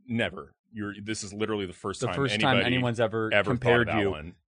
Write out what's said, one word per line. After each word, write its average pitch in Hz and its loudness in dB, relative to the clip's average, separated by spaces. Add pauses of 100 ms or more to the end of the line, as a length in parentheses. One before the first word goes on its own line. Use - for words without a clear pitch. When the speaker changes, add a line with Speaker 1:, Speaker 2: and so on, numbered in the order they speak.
Speaker 1:
Never. 95 -4 (180)
You're, 104 -6
this 107 -8
is 95 -12
literally 104 -2
the 87 -10
first - -8
Speaker 2:
The 123 -2
Speaker 1:
time 92 -2
Speaker 2:
first 113 0
time 120 4
Speaker 1:
anybody 110 2
Speaker 2:
anyone's 120 0
ever 110 0
Speaker 1:
ever 104 6
thought 104 0
Speaker 2:
compared 120 4
Speaker 1:
of 82 0
that 107 2
Speaker 2:
you 101 2
Speaker 1:
one. 82 -8 (140)